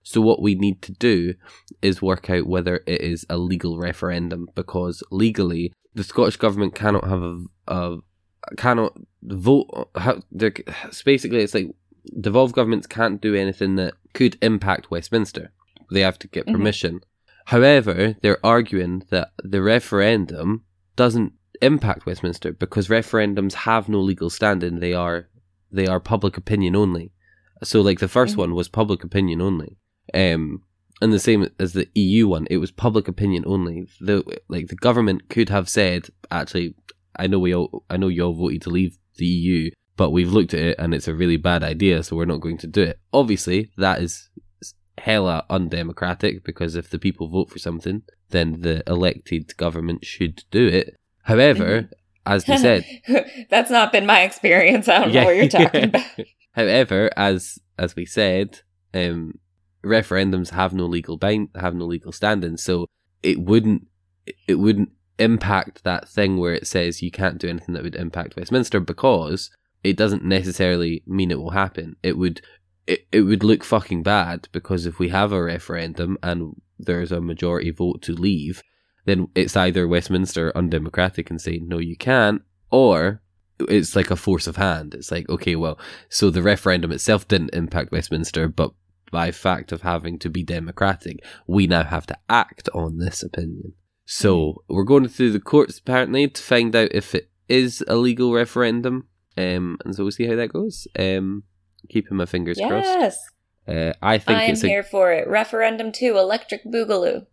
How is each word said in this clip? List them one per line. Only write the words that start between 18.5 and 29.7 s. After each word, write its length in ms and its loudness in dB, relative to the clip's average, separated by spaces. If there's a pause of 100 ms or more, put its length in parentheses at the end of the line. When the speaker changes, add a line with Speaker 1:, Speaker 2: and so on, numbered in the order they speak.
Speaker 1:
that 200 -2 (120)
the 180 -2
referendum 1040 0 (320)
doesn't 380 2 (280)
impact 440 2
Westminster 480 -6
because 340 -4
referendums 680 2
have 360 0
no 100 2
legal 300 0
standing. 500 -2
They 140 -2
are, 340 -4 (440)
they 160 0
are 120 2
public 380 -2
opinion 380 0
only. 360 0 (520)
So, 180 4
like, 180 4
the 80 0
first 240 2
Speaker 2:
Mm-hmm. 100 -2
Speaker 1:
one 140 -2
was 140 -4
public 340 -2
opinion 380 -2
only. 340 -4 (360)